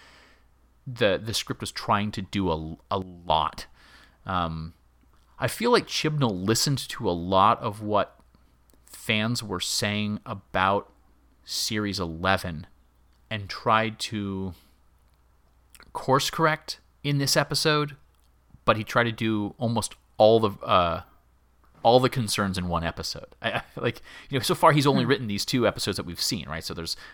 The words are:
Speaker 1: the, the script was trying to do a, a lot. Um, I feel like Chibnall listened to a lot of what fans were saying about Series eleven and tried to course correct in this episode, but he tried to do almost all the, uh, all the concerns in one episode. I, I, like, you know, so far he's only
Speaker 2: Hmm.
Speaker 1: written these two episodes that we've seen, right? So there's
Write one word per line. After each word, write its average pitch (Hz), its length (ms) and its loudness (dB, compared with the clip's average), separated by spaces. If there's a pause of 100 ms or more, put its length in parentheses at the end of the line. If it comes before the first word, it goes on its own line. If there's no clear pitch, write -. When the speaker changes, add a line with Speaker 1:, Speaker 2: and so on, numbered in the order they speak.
(880)
Speaker 1:
the, 104 360 0
the 110 120 -6
script - 260 -6
was 104 100 -8
trying 104 400 -2
to 107 120 -8
do 92 280 -2
a, 80 240 -4 (140)
a 101 80 0
lot. 87 720 -2 (580)
Um, 82 480 -4 (640)
I 131 80 -2
feel 233 240 0
like 214 160 4
Chibnall 123 580 -2
listened 123 320 2 (120)
to 110 200 -4
a 90 40 2
lot 95 480 4
of 107 200 -6
what 104 380 0 (680)
fans 113 580 -2
were 98 160 -6
saying 104 640 -4
about 98 640 -2 (520)
Series 104 560 -4
eleven 85 680 -2 (640)
and 104 200 -8
tried 110 500 0
to 98 540 -6 (1400)
course - 360 0
correct - 500 -2 (240)
in 143 140 0
this 139 180 2
episode, 147 600 0 (720)
but 110 120 4
he 107 60 -4
tried 117 220 2
to 113 60 0
do 110 460 -2
almost 117 380 -2 (220)
all 110 220 8
the, 107 120 2 (140)
uh, 87 360 2 (800)
all 120 160 8
the 131 100 4
concerns 104 480 -2
in 90 100 -4
one 85 160 -2
episode. - 440 -8 (140)
I, 113 120 -2
I, 117 80 -4 (140)
like, 127 260 -4 (280)
you 135 80 -4
know, 123 60 -2
so 180 100 0
far 160 180 6
he's 143 160 4
only 131 160 4
Speaker 2:
Hmm. 113 60 -2
Speaker 1:
written 127 180 0
these 101 180 -4
two 120 220 2
episodes 95 300 -2
that 82 80 -8
we've 85 160 -8
seen, 76 260 -4
right? 82 160 -8
So - 120 -10
there's 82 200 -8 (180)